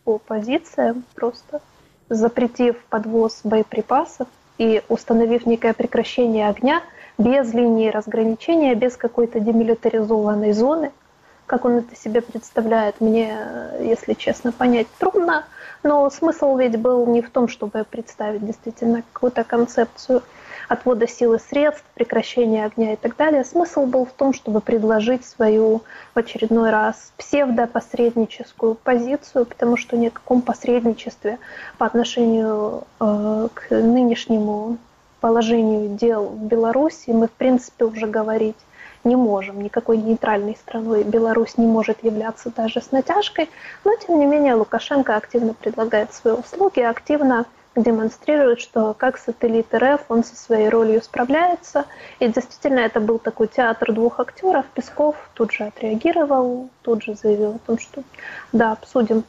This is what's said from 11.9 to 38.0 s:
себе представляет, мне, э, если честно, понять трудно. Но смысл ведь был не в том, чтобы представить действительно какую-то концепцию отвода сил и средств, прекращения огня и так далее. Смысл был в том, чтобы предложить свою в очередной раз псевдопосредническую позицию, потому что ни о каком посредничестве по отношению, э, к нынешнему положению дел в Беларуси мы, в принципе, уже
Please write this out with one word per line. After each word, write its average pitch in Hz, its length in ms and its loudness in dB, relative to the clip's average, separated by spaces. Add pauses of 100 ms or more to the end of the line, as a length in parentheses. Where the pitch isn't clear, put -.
себе 226 240 -4
представляет, 226 800 -2
мне, 220 340 2
э, 226 560 -8
если 226 240 -2
честно, - 380 -4
понять 240 360 2 (120)
трудно. 339 460 0 (380)
Но 294 260 4
смысл 294 480 0
ведь 247 200 0
был 240 300 2
не 233 140 4
в 233 80 -14
том, 247 180 0
чтобы 214 420 -8
представить 214 560 -8
действительно 233 580 -4 (100)
какую-то 247 320 -2
концепцию 240 760 0 (460)
отвода 240 380 0
сил 233 280 0
и 226 60 2
средств, 294 440 -2 (120)
прекращения 226 680 0
огня 214 300 -2
и - 20 -2
так 240 220 -6
далее. 294 260 2
Смысл 330 420 0
был 254 200 0
в 247 80 -14
том, 269 200 0
чтобы 214 280 -2
предложить 226 640 0
свою 220 560 2 (340)
в 240 40 2
очередной 226 500 0
раз 214 480 -2
псевдопосредническую 233 1600 -2
позицию, 254 680 -2
потому 240 300 0
что 233 220 -4
ни 233 100 2
о 233 40 -2
каком 247 300 0
посредничестве 233 1000 -2 (380)
по 247 80 -2
отношению, 226 1000 0 (180)
э, 214 520 0
к - 180 -12
нынешнему 226 1080 0 (420)
положению 226 800 2
дел 220 300 0
в 214 180 -10
Беларуси 233 640 0
мы, 226 180 4
в - 40 -10
принципе, 254 520 0
уже 220 240 -2